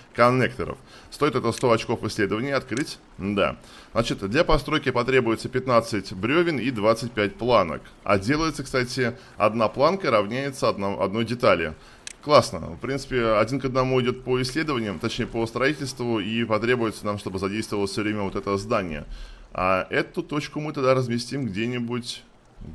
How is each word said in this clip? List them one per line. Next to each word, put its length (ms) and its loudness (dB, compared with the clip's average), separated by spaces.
коннекторов. 640 2
Стоит 240 0
это 180 0
сто 180 2
очков 340 2
исследований. 460 0
Открыть? 480 -4
Да. 380 0
Значит, 280 -2
для 120 2
постройки 480 2
потребуется 580 2
пятнадцать 640 0
бревен 460 0
и 120 -2
двадцать 420 2
пять 220 0
планок. 480 2
А 140 4
делается, 440 0
кстати, 520 -2
одна 320 4
планка 420 2
равняется 580 0
одно-, 340 -2
одной 240 0
детали. 480 2
Классно. 380 4
В 180 -10
принципе, 540 -2
один 280 2
к 60 -4
одному 340 2
идет 240 -2
по 160 0
исследованиям, 580 -2
точнее, 280 -2
по 200 -2
строительству, 760 -2
и 240 -2
потребуется 600 0
нам, 140 -2
чтобы 200 -6
задействовалось 520 -2
все 120 -2
время 200 -2
вот 140 -4
это 200 -2
здание. 480 -4
А 380 0
эту 320 -2
точку 380 -6
мы 120 -6
тогда 220 2
разместим 500 -2
где-нибудь, 800 -4